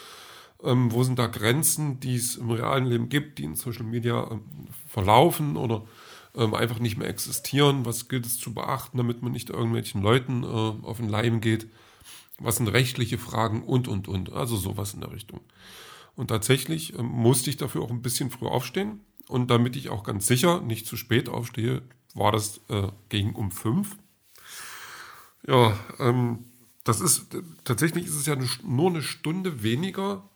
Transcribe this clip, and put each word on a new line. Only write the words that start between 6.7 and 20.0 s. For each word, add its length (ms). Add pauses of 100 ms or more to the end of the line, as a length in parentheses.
nicht 180
mehr 120
existieren? 760
Was 240
gilt 160
es 140
zu 160
beachten, 420
damit 260
man 100
nicht 180
irgendwelchen 520
Leuten, 420
äh, 20
auf 520
den 100
Leim 340
geht? 260 (720)
Was 180
sind 120
rechtliche 500
Fragen 440
und, 260
und, 200
und? 240
Also 240
sowas 380
in 60
der 120
Richtung. 280 (720)
Und 140
tatsächlich, 720
ähm, 80
musste 440
ich 60
dafür 260
auch 80
ein 120
bisschen 280
früh 160
aufstehen. 540 (280)
Und 220
damit 260
ich 120
auch 140